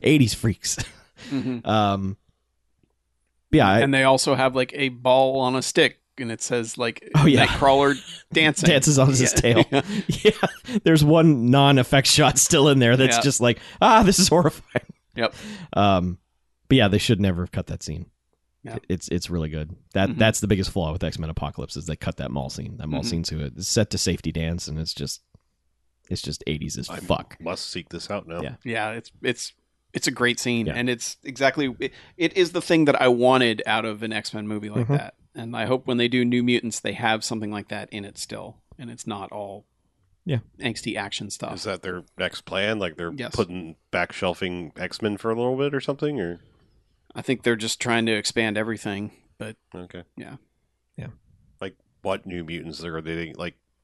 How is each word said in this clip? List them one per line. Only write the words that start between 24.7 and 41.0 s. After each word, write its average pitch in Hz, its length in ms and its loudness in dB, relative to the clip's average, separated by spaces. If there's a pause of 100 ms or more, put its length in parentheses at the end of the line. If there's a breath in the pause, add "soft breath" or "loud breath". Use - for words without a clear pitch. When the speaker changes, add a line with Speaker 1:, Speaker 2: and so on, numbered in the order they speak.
Speaker 1:
it's 80 140 -8
just, - 280 -10 (880)
it's 95 140 -6
just - 240 -10
eighties 76 300 -6
as - 120 -10
Speaker 3:
I - 100 -12
Speaker 1:
fuck. - 400 -6
Speaker 3:
must - 300 -10
seek 87 200 -12
this 85 200 -14
out 95 180 -10
now. 85 140 -10
Speaker 1:
Yeah. 76 220 -10
Speaker 2:
Yeah, 110 280 -6
it's, 117 200 -14 (100)
it's, - 320 -6 (400)
it's - 140 -4
a 147 40 -2
great 123 280 0
scene, 117 280 -2
Speaker 1:
Yeah. - 80 -4
Speaker 2:
and 120 140 -4
it's - 340 -6
exactly, 135 560 -2
it, 104 120 -6 (240 soft breath)
it 165 220 -2
is 175 160 2
the 175 80 -2
thing 165 240 4
that 143 160 4
I 127 80 4
wanted 123 560 4
out 110 180 0
of 110 200 -8
an 110 100 -6
X-Men 107 340 -8
movie 104 220 -8
like 110 160 -2
Speaker 1:
Mm-hmm. 135 80 -2
Speaker 2:
that. 131 220 -4 (200)
And 117 200 -12
I 113 100 -4
hope 127 220 -2
when 123 100 0
they 120 100 2
do 123 160 0
New 120 200 0
Mutants, 120 360 0
they 107 140 -6
have 110 320 -2
something 107 260 -6
like 104 180 -10
that 104 220 -10
in 101 140 -10
it 104 120 -18
still, 107 400 -14 (200)
and 120 120 -16
it's 117 180 -16
not 101 260 -10
all 101 320 -12 (580)
Speaker 1:
Yeah. 143 160 -4 (200)
Speaker 2:
angsty 113 360 -6
action 101 340 -8